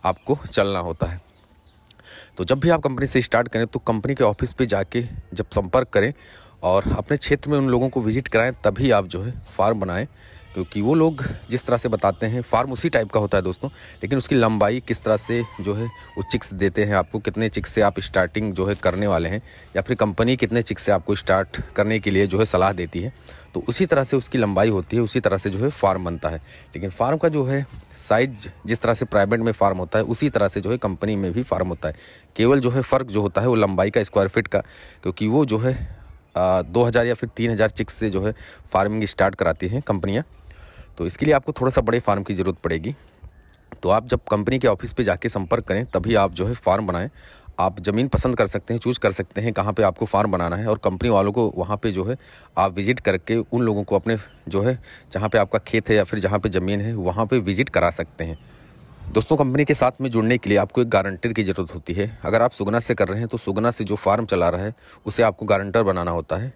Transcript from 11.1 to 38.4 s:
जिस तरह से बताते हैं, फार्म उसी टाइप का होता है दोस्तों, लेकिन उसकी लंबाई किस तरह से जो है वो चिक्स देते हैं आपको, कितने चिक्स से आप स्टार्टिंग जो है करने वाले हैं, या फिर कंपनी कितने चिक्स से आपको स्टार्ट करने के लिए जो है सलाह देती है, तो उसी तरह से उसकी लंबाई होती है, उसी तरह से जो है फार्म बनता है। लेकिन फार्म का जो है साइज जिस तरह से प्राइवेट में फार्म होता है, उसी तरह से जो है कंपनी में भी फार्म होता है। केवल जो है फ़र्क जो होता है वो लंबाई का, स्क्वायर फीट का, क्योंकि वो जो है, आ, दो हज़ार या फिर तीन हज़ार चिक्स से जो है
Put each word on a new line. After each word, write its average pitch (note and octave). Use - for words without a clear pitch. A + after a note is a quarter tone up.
जिस B2
तरह B2
से A#2+
बताते G#2+
हैं, A#2+
फार्म B2
उसी D3
टाइप A2+
का A2
होता G#2
है F#2
दोस्तों, F#2
लेकिन A#2
उसकी C3+
लंबाई A2
किस -
तरह G#2+
से A#2+
जो G2+
है A2
वो -
चिक्स -
देते G2
हैं G2+
आपको, -
कितने G#2+
चिक्स -
से A2
आप G2+
स्टार्टिंग G2
जो F#2
है G2+
करने F#2
वाले E2
हैं, G#2
या F#2+
फिर B2
कंपनी A2+
कितने A#2
चिक्स -
से G2+
आपको G2
स्टार्ट F#2+
करने G#2+
के G2+
लिए G2
जो F#2
है A2
सलाह F#2+
देती F2
है, A#2
तो F#2
उसी F#3
तरह D3
से C3+
उसकी B2+
लंबाई G#2
होती G2
है, A#2+
उसी -
तरह F#2+
से G2
जो F#2+
है C3
फार्म F#2+
बनता E2+
है। E2
लेकिन F#2+
फार्म B2+
का D#3+
जो D3
है C3+
साइज A2+
जिस G#2+
तरह A2+
से A2+
प्राइवेट G#2
में A2+
फार्म G2
होता F2+
है, A2
उसी C#3
तरह B2+
से -
जो F#2+
है B2
कंपनी G2+
में F#2+
भी A#2+
फार्म F#2
होता D#2+
है। D#2
केवल C3
जो B2
है B2+
फ़र्क A#2+
जो G#2
होता G2+
है A#2+
वो B2
लंबाई G2
का, A2
स्क्वायर G2
फीट A2+
का, G2+
क्योंकि F#2
वो C#3
जो A2
है, B2+
आ, F#2
दो F2
हज़ार A#2+
या A#2+
फिर A2+
तीन A#2
हज़ार A2
चिक्स -
से A2
जो F#2
है G#2